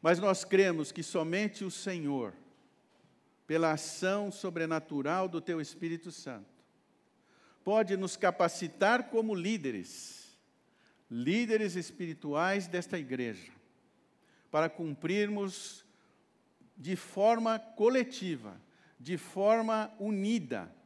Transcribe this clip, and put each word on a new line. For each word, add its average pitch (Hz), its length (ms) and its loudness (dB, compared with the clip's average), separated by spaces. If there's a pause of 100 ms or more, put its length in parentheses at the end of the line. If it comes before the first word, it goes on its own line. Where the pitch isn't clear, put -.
Mas 170 160 6
nós 190 260 2
cremos 180 480 4
que 165 120 -8
somente 190 600 -2
o 190 60 -4
Senhor, 143 640 -4 (1120)
pela 160 280 4
ação 190 580 -2
sobrenatural 165 960 -2
do 170 100 -4
Teu 165 220 -4
Espírito 165 500 -8
Santo, 113 380 -14 (1120)
pode 196 320 2
nos 185 220 -4
capacitar 185 920 2
como 220 260 0
líderes, 156 1000 -6 (760)
líderes 202 680 2
espirituais 170 920 -2
desta 175 300 -4
igreja, 123 540 -6 (1000)
para 156 200 4
cumprirmos 190 1160 -2 (920)
de 175 200 -4
forma 226 640 2
coletiva, 196 1000 0 (400)
de 151 180 -4
forma 220 840 2
unida 196 760 -2 (120)